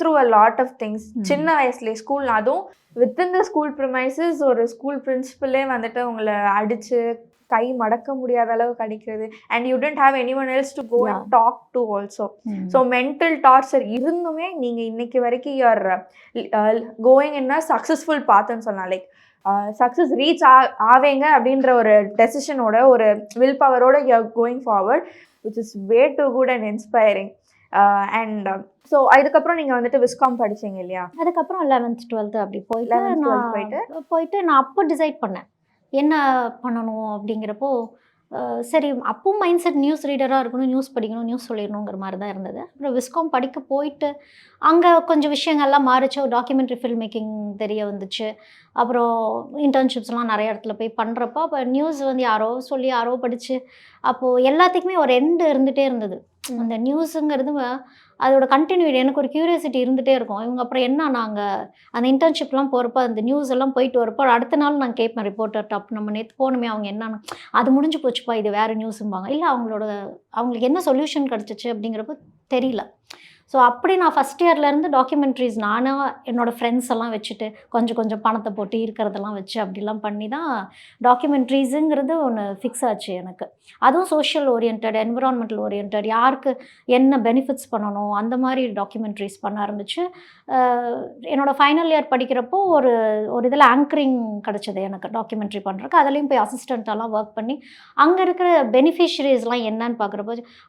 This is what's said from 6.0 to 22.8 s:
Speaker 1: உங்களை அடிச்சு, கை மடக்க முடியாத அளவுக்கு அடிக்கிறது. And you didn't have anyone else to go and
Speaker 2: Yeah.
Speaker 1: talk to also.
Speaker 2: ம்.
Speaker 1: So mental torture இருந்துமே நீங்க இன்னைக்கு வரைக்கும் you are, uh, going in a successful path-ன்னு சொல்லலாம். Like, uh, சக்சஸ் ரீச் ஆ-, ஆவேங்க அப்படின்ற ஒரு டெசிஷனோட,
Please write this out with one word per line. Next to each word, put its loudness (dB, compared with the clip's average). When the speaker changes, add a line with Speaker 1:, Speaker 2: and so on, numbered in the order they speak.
Speaker 1:
உங்களை -4
அடிச்சு, -2
கை 0
மடக்க -2
முடியாத 0
அளவுக்கு -2
அடிக்கிறது. -8
And -2
you -2
didn't 0
have 6
anyone -2
else 0
to -6
go 2
and -4
Speaker 2:
Yeah. 4
Speaker 1:
talk 4
to -2
also. -4
Speaker 2:
ம். -8
Speaker 1:
So 2
mental 0
torture 6
இருந்துமே -4
நீங்க -4
இன்னைக்கு -4
வரைக்கும் -2
you 0
are, 2
uh, 0
going 6
in -2
a 2
successful 0
path-ன்னு 4
சொல்லலாம். -6
Like, -4
uh, -2
சக்சஸ் 2
ரீச் 2
ஆ-, 8
ஆவேங்க 6
அப்படின்ற 2
ஒரு 6
டெசிஷனோட, 2